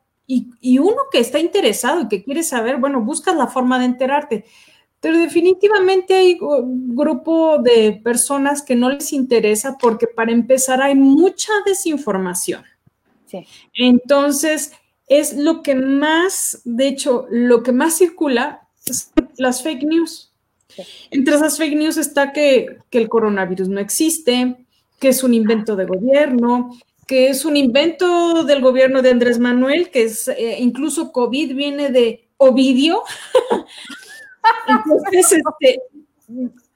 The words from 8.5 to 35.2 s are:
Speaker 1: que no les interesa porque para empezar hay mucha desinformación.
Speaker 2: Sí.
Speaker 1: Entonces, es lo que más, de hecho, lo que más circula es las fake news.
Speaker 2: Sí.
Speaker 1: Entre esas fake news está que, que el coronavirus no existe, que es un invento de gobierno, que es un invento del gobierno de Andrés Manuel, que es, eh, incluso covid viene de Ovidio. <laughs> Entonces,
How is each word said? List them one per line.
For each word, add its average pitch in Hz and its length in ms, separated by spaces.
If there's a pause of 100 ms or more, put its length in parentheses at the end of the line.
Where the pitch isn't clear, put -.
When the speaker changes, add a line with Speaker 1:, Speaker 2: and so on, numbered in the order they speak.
Speaker 1:
que 254 120
no 247 140
les 277 240
interesa 247 640
porque 226 300
para 226 240
empezar 254 500
hay 277 140
mucha 285 560 (120)
desinformación. 214 1000 (640)
Speaker 2:
Sí. 180 180 (300)
Speaker 1:
Entonces, 277 960 (360)
es 285 300
lo 320 240
que 277 140
más, 294 880
de 240 240
hecho, 277 420
lo 240 320
que 247 100
más 302 260
circula 294 720 (200)
es - 240 (260)
las 254 240
fake 285 220
news. 320 480 (380)
Speaker 2:
Sí. - 120 (300)
Speaker 1:
Entre 277 240
esas 294 220
fake 294 180
news 311 220
está 285 360
que, 277 460 (100)
que - 80
el 220 120
coronavirus 190 580
no 196 120
existe, 247 840 (340)
que 269 100
es 254 140
un 247 120
invento 220 400
de 190 100
gobierno, 247 840 (340)
que 262 240
es 277 160
un 294 120
invento 330 880
del 277 160
gobierno 262 420
de 254 80
Andrés 233 260
Manuel, 254 540
que 240 120
es, 220 260
eh, 226 300
incluso 254 520
covid 254 440
viene 285 360
de 233 360 (100)
Ovidio. 269 720
<laughs> - 680 (920)
Entonces, 370 640